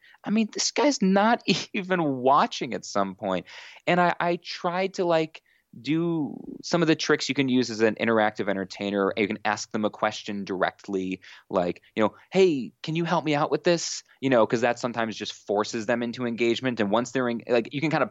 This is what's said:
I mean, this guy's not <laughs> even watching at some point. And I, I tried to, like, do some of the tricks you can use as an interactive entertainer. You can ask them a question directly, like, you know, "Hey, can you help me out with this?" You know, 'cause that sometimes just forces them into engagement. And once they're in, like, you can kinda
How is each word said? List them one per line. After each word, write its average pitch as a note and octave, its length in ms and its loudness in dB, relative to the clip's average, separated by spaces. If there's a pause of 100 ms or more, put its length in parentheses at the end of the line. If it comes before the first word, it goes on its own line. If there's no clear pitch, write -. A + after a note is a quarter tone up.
(240)
I - 80 -4
mean, G#3+ 220 2
this - 180 -4
guy's C#4 300 2
not G3+ 420 4 (140)
<laughs> - 160 -10
even F3+ 300 -2
watching C#3 720 2
at A2 120 -6
some F#2+ 300 -2
point. F#2+ 300 -2 (420)
And F3 140 4
I, F3 180 2
I F3 180 0
tried F#3 580 -4
to, F#3+ 100 0
like, D#3+ 380 0 (380)
do D#3+ 540 -2 (260)
some - 200 0
of D#3 80 2
the D#3+ 60 6
tricks - 340 0
you C3 60 -2
can C#3 120 2
use B2 220 2
as A2 100 -4
an A2 160 4
interactive G#2+ 540 0
entertainer. G2 680 -2
You A2 120 0
can G#2 180 -4
ask G#2 260 -4
them G#2+ 140 -2
a G2+ 40 2
question G#2+ 540 -4
directly, F#2 800 -4 (280)
like, F2 320 0 (140)
you A2 80 2
know, G2+ 100 0 (160)
"Hey, E3 440 2 (100)
can D#3+ 140 -4
you E3+ 80 0
help E3 180 0
me D3 120 0
out D3 160 0
with D#3 120 -2
this?" - 400 0 (160)
You C3+ 100 -2
know, A#2 160 6
'cause A#2 160 0
that A#2+ 180 0
sometimes A2+ 360 -4
just - 160 -8
forces G#2 540 -4
them A#2+ 180 0
into A#2+ 220 -6
engagement. A#2 560 0
And G2+ 100 0
once A#2+ 200 0
they're B2+ 180 0
in, A#2 180 -4
like, A#2+ 260 0
you C#3+ 60 -4
can D#3 100 0
kinda C#3+ 220 0